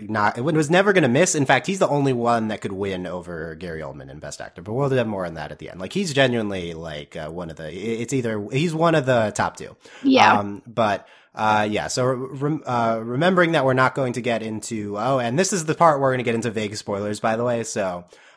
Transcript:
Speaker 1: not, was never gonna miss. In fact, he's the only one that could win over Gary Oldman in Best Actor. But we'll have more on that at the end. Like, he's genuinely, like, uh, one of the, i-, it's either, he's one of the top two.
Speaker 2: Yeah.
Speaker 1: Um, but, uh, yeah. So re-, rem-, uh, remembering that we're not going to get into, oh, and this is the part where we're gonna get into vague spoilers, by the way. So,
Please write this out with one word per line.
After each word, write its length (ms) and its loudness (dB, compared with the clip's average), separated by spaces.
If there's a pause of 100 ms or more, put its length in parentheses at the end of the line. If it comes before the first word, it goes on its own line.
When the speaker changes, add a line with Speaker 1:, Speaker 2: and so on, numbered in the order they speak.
Speaker 1:
not, 400 0
was 300 0
never 200 4
gonna 160 4
miss. 280 4
In 100 2
fact, 220 4
he's 100 -2
the 100 2
only 260 2
one 340 2
that 140 -4
could 100 -6
win 340 -4
over 500 -8
Gary 260 -10
Oldman 280 -12
in 80 -14
Best 240 -12
Actor. 220 -16
But 100 -8
we'll 160 0
have 180 2
more 200 -4
on 80 -8
that 160 -10
at 80 -16
the 100 -14
end. 100 -16
Like, 140 -10
he's 200 -2
genuinely, 600 0
like, 420 -12
uh, 140 -8
one 220 -8
of 60 -14
the, 100 -10
i-, 20 -8
it's 440 -6
either, 380 -2
he's 220 0
one 220 2
of 100 2
the 300 2
top 220 0
two. 180 -14 (260)
Speaker 2:
Yeah. 380 6
Speaker 1:
Um, 260 -6
but, 420 0 (280)
uh, 340 2
yeah. 200 0
So 160 0
re-, 340 -2
rem-, 260 -2
uh, 380 0
remembering 480 2
that 140 4
we're 100 4
not 180 4
going 200 -2
to 80 -4
get 200 0
into, 560 -6
oh, 220 0
and 180 0
this 160 2
is 120 -2
the 100 0
part 240 6
where 100 2
we're 40 2
gonna 100 -2
get 100 0
into 160 0
vague 280 -4
spoilers, 420 -4
by 160 0
the 80 0
way. 200 0
So, 420 -4 (320)